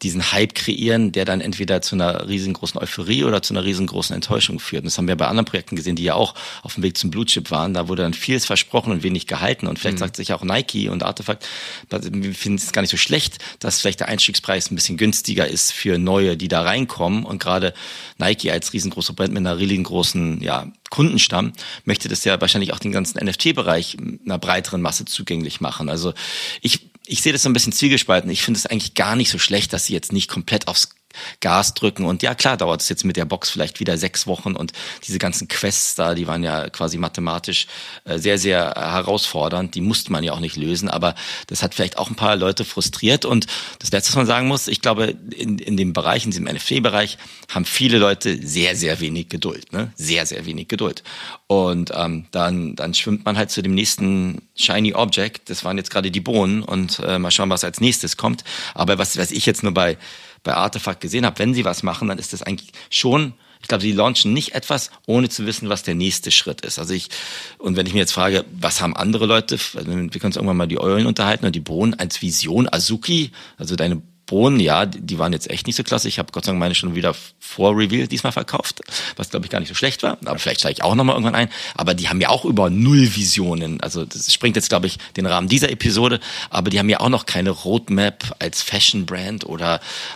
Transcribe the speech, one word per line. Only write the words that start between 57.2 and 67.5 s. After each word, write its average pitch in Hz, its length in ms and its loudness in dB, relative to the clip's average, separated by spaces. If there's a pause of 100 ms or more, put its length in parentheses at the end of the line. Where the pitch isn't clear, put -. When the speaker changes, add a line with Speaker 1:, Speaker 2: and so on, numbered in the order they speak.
Speaker 1:
schauen, 98 220 4
was 90 120 0
als 87 180 -4
nächstes 117 360 2
kommt. 120 260 0 (300)
Aber 92 240 2
was, 95 180 0
was 87 140 0
ich - 160 0
jetzt 107 160 2
nur 98 140 0
bei, 87 240 2 (420)
bei 71 140 -2
Artefakt 95 440 -2
gesehen 110 260 0
habe, - 140 0
wenn 117 140 2
sie 123 100 0
was 90 200 -2
machen, 98 260 -2
dann 95 80 -4
ist - 160 -10
das 95 100 -8
eigentlich - 300 -8 (160)
schon, 135 440 2 (280)
ich - 80 -8
glaube, 110 120 2
sie 104 120 2
launchen 107 400 4
nicht 143 220 0
etwas, - 360 -2 (140)
ohne 120 240 4
zu - 160 -6
wissen, 110 240 -4
was 101 140 -2
der 85 120 -2
nächste 90 360 0
Schritt - 300 2
ist. - 180 -6
Also 82 140 -4
ich, 92 140 -4 (520)